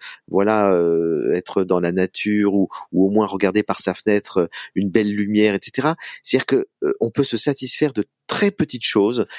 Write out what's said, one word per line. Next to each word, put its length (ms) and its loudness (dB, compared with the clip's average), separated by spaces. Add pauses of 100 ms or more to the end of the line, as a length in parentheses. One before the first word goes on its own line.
(280)
voilà, 440 2
euh, 600 2
être 320 -2
dans 160 0
la 120 0
nature 640 0
ou, 140 2 (240)
ou 140 4
au 40 2
moins 160 2
regarder 360 0
par 180 -2
sa 140 -2
fenêtre, 440 0
euh, 80 2 (280)
une 160 -2
belle 220 2
lumière, 420 2
et 80 -2
cetera. 340 -2 (260)
C'est-à-dire 240 0
que, 200 0 (160)
euh, 180 -2
on 100 -2
peut 140 -2
se 120 -4
satisfaire 560 0
de 120 -2 (220)
très 240 0
petites 340 -6
choses 420 2 (120)